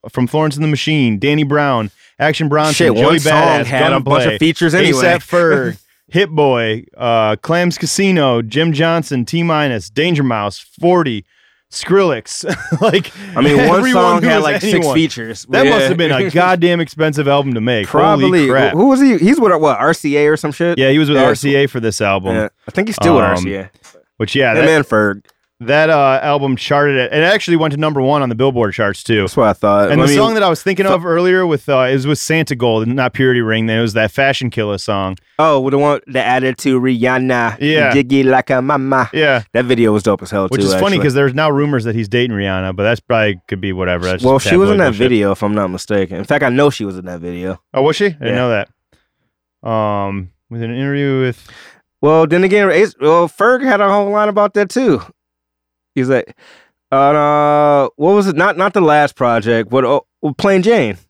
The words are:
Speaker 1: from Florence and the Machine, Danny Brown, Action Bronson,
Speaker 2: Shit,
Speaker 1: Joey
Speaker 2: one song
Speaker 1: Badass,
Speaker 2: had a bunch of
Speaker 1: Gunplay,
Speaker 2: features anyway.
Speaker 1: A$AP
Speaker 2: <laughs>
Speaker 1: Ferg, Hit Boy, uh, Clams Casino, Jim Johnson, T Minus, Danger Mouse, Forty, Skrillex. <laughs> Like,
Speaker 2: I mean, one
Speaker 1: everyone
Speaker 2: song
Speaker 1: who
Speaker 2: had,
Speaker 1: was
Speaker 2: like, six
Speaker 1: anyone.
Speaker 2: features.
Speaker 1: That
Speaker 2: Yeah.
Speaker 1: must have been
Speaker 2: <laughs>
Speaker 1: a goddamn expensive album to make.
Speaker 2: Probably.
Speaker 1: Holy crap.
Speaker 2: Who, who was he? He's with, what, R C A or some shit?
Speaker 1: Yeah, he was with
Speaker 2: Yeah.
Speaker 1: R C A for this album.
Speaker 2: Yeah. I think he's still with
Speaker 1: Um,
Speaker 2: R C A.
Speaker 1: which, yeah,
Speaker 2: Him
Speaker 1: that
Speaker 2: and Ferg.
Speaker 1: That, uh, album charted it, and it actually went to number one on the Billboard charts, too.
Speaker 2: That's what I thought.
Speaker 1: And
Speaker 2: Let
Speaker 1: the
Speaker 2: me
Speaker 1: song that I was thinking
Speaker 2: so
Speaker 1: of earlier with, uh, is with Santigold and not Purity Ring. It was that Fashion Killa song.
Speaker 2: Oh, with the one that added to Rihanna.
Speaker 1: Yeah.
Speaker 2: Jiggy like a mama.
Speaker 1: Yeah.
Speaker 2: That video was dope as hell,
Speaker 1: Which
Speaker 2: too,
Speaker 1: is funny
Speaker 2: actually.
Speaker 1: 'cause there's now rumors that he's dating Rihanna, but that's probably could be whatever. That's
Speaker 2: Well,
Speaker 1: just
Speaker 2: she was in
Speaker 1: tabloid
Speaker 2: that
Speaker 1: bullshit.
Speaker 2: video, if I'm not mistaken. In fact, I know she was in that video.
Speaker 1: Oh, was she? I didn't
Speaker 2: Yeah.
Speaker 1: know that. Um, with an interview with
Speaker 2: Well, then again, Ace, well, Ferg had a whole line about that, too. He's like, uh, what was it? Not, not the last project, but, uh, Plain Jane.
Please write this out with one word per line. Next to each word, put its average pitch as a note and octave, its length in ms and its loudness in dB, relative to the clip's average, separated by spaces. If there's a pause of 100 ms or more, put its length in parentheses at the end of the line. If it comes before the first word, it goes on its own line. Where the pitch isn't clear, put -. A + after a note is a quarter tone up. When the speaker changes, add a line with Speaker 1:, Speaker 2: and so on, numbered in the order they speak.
(100)
Speaker 1:
from B2+ 160 -2
Florence D3+ 300 -2
and D3+ 80 -4
the D#3 40 0
Machine, C#3 500 0
Danny D3 240 0
Brown, C#3 480 -2 (280)
Action D3+ 300 -2
Bronson, D3+ 260 0
Speaker 2:
Shit, D3+ 200 2
Speaker 1:
Joey A#2 100 2
Speaker 2:
one D#3+ 160 4
song D#3 120 0
Speaker 1:
Badass, D3+ 320 2
Speaker 2:
had C3 280 0
a C3+ 80 0
bunch C3 240 0
of B2 60 0
Speaker 1:
Gunplay, G#2+ 80 -4
Speaker 2:
features D#3+ 360 0
anyway. C#3+ 300 2
Speaker 1:
A$AP F3 160 2
Speaker 2:
<laughs> - 20 -20
Speaker 1:
Ferg, D#3 560 0 (300)
Hit E3+ 220 0
Boy, A#2+ 540 0 (120)
uh, A2 400 0
Clams F3 420 -2
Casino, D#3+ 640 0
Jim D3 300 -2
Johnson, D#3 520 -2
T E3 180 -4
Minus, D3+ 480 -2
Danger D#3 320 -2
Mouse, G#2+ 380 -4
Forty, D#3+ 640 -2 (480)
Skrillex. E3+ 720 -2 (360)
<laughs> - 0 -
Like, G3+ 300 0 (260)
Speaker 2:
I - 40 -2
mean, C#3+ 160 4
one D#3+ 220 4
Speaker 1:
everyone B3+ 140 0
Speaker 2:
song F3+ 300 2
Speaker 1:
who E3 60 2
Speaker 2:
had, D#3+ 80 2
Speaker 1:
was D#3 80 0
Speaker 2:
like, D#3 160 -2
six G3 140 -2
Speaker 1:
anyone. D#3+ 200 0
Speaker 2:
features. B2 540 -2
Speaker 1:
That C3+ 160 2
Speaker 2:
Yeah. C#3 60 4
Speaker 1:
must - 160 2
have C3 100 0
been E3 160 0
Speaker 2:
<laughs> - 0 -
Speaker 1:
a E3 180 0
goddamn F3 500 2
expensive D3+ 460 -2
album C#3 280 0
to A2+ 60 -2
make. A2 280 0
Speaker 2:
Probably. G3 380 2
Speaker 1:
Holy F3 220 2
crap. B2+ 260 2
Speaker 2:
Who, D3+ 60 -2
who A#3 80 4
was C4 120 4
he? B3+ 180 4
He's A3+ 220 4
with, F#3 200 4
what, C3+ 200 2
R D3 120 2
C C#3+ 260 -2
A D3 100 4
or D#3 80 2
some D3+ 160 -6
shit? E3+ 260 -2
Speaker 1:
Yeah, C3+ 120 2
he D3 100 4
was D3+ 80 2
with C#3+ 100 2
Speaker 2:
Yeah. C3 60 4
Speaker 1:
R B2 100 2
C C#3 220 0
A C#3 100 2
for C3 140 -6
this A2 200 -4
album. G2 360 -2
Speaker 2:
Yeah. G#2+ 120 -2 (200)
I - 20 -14
think G3 180 -2
he's G#3 80 -6
still D3 200 2
with A2+ 80 2
Speaker 1:
Um, F#2 60 0
Speaker 2:
R F2+ 80 0
C F#2+ 160 -6
A. F#2+ 160 -12 (480)
Speaker 1:
which, A2 180 -4
yeah, C3 180 2
Speaker 2:
Him - 120 2
Speaker 1:
that - 20 4
Speaker 2:
and D#3 180 2
Ferg. G#2 380 0 (360)
Speaker 1:
That, C#3+ 280 0
uh, C#3 340 2
album C#3+ 340 -2
charted C#3+ 400 0
it, B2 160 -2
and D3+ 100 0
it E3 40 2
actually F#3 300 0
went D#3 160 0
to C#3+ 80 -6
number D#3 220 -2
one C#3+ 180 0
on C3 80 -2
the A#2 60 -4
Billboard A#2+ 400 0
charts, G2+ 280 -4
too. A2 200 0
Speaker 2:
That's F#2 160 -4
what A#2 100 4
I G2+ 60 2
thought. G2+ 360 2
Speaker 1:
And D3 100 2
Speaker 2:
Let D#3+ 80 2
Speaker 1:
the C#3+ 40 4
Speaker 2:
me C#3+ 60 4
Speaker 1:
song A3+ 160 2
that G#3+ 80 0
I F#3 80 2
was D#3+ 120 -4
thinking F#3+ 220 -2
Speaker 2:
so F#3+ 100 2
Speaker 1:
of F3 120 -4
earlier F3+ 400 0
with, D3+ 220 -4
uh, C3+ 200 2
is C3+ 180 -2
with D3 120 -2
Santigold B2 640 -2
and A#2+ 120 -2
not B2+ 200 -2
Purity B2+ 260 2
Ring. A2 300 -2
It A2 100 0
was A2+ 140 -2
that A2 160 0
Fashion C3+ 400 -2
Killa G#2 280 -4
song. F#2+ 380 -4 (220)
Speaker 2:
Oh, D3+ 220 2
with C3+ 120 -2
the C#3 60 0
one C#3+ 300 0
that B2+ 180 -4
added C3 320 -2
to C3 200 0
Rihanna. B2 840 0
Speaker 1:
Yeah. D3 320 0
Speaker 2:
Jiggy C3+ 300 2
like B2+ 280 2
a C3 100 2
mama. C3+ 540 -2
Speaker 1:
Yeah. C#3 300 0 (100)
Speaker 2:
That B2 100 0
video A#2 280 2
was G#2 100 0
dope G2+ 200 0
as F2+ 80 -16
hell, G2 180 -2
Speaker 1:
Which G2+ 120 -2
Speaker 2:
too, G2+ 60 2
Speaker 1:
is F#2+ 80 0
funny F#3 100 0 (120)
Speaker 2:
actually. - 80 0
Speaker 1:
'cause C3+ 100 0
there's C#3 200 0
now D#3 160 0
rumors C#3+ 340 -2
that A2 100 -4
he's A2 140 -4
dating A#2+ 280 -2
Rihanna, F#2+ 400 -4
but G2+ 60 -4
that's A2 180 0
probably G#2+ 480 -2
could G2 140 -8
be G2 100 -6
whatever. F2+ 320 -4
That's F#2 180 -4
Speaker 2:
Well, C3+ 160 2
Speaker 1:
just - 120 -2
Speaker 2:
she F3 80 4
was G3 120 2
in G#3 60 2
Speaker 1:
tabloid F3+ 100 2
Speaker 2:
that C3 120 2
Speaker 1:
bullshit. B2 120 0
Speaker 2:
video, G2+ 220 2
if F#2+ 100 -6
I'm G#2 120 -2
not G2+ 140 -2
mistaken. F#2 500 -4
In G2+ 60 -8
fact, D3 200 -2
I B2+ 60 0
know C#3+ 180 2
she A#2 160 -4
was F#2+ 140 -10
in F2+ 80 -14
that F2 140 -12
video. F2 400 -8 (120)
Speaker 1:
Oh, C3+ 100 -2
was D#3 140 0
she? G3+ 100 -2
I G3 40 0
didn't D3 180 -10
Speaker 2:
Yeah. A#2 60 -2
Speaker 1:
know B2 140 -2 (1120)
that. - 60 -10
Um, G2+ 600 -4 (200)
with A#2 120 -10
an A2+ 120 -8
interview C#3 480 -4
with B2 260 -6 (540)
Speaker 2:
Well, D#3 240 4
then F3 180 2
again, G3 260 2
Ace, E3+ 300 2
well, E3 260 4
Ferg A#3+ 380 0
had A3+ 160 2
a G3+ 80 2
whole G3+ 220 0
line G#3 180 0
about G#3 260 0
that, G3+ 140 0
too. A3 320 0 (920)
He's B2+ 160 -2
like, - 260 -2 (560)
uh, D3 1040 2
what D#3+ 160 2
was G3+ 160 2
it? E3 80 -2
Not, F3+ 220 0
not F#3+ 160 -2
the G3+ 80 2
last D3+ 340 2
project, A2+ 540 0
but, C3 140 2
uh, C3+ 160 0 (360)
Plain G3 260 2
Jane. E3+ 360 0 (120)